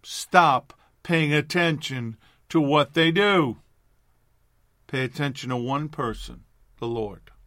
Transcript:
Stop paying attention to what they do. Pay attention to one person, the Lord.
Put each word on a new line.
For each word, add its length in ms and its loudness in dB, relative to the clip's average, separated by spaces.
Stop 680 2
paying 300 0
attention 840 -2
to 140 2
what 320 2
they 180 4
do. 500 2
Pay 160 -6
attention 460 -6
to 80 -4
one 320 -4
person, 560 -10
the 100 -8
Lord. 420 -8